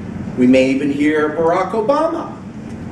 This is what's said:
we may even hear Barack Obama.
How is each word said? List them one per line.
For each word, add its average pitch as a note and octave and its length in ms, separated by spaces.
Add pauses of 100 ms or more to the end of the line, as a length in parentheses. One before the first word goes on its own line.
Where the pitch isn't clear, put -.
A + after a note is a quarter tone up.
(400)
we B2 80
may C3 240
even C#3 200
hear D3+ 440
Barack F3 380
Obama. D4 640 (560)